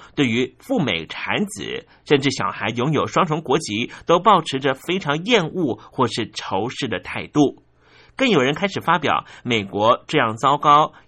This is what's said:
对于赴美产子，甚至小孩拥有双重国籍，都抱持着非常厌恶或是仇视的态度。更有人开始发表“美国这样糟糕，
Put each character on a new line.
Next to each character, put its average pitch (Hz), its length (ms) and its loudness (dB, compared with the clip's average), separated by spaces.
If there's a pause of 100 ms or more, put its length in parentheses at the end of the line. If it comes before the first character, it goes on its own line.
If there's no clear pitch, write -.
(160)
对 143 100 2
于 120 320 -2
赴 262 220 -2
美 87 260 -2
产 135 400 -4
子， 64 400 -10 (180)
甚 143 160 4
至 139 120 0
小 98 180 -4
孩 - 200 -6
拥 120 220 -2
有 104 140 0
双 165 180 0
重 156 160 -2
国 127 180 0
籍， 113 340 -6 (120)
都 170 140 4
抱 185 240 4
持 135 160 -4
着 135 160 0
非 175 240 -4
常 160 260 -4
厌 208 220 2
恶 147 320 -4 (140)
或 123 160 0
是 113 240 -6
仇 110 360 -4
视 135 200 -6
的 95 100 -4
态 - 300 -12
度。 - 340 2 (540)
更 262 140 2
有 151 120 4
人 135 100 2
开 190 140 -4
始 175 140 -4
发 165 180 2
表 92 280 -2 (180)
“美 117 200 0
国 104 440 2
这 156 100 0
样 110 180 0
糟 143 220 2
糕， 151 340 4 (160)